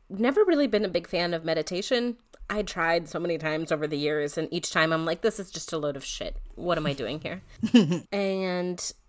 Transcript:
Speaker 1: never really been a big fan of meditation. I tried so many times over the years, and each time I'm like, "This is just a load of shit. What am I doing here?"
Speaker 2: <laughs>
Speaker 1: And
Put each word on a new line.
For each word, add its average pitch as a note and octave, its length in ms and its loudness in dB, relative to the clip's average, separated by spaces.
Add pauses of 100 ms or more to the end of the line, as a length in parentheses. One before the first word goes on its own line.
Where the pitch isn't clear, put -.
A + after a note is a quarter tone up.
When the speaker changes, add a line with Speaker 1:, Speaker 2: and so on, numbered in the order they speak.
Speaker 1:
never A#3+ 360 4
really D4+ 220 4
been G#3 180 2
a G3 40 0
big F3 180 -2
fan F3 280 0
of E3 100 -4
meditation. F#3+ 720 0 (320)
I G#3 140 -2
tried E3+ 460 0
so E3+ 100 -6
many E3+ 180 0
times D#3 340 -2
over D#3 160 0
the D3+ 120 -2
years, D3 400 0
and D#3+ 120 -2
each E3+ 200 -4
time D#3+ 200 4
I'm D#3+ 140 0
like, E3 160 -2
"This G#3+ 180 0
is G3 120 -8
just - 220 -10
a E3+ 40 -4
load D3 200 -2
of C3+ 80 -12
shit. - 320 -8 (180)
What E3+ 240 0
am D3+ 80 0
I C#3+ 80 0
doing C3+ 260 -4
here?" - 220 -8 (300)
Speaker 2:
<laughs> F3 380 6
Speaker 1:
And F#3 840 -2 (160)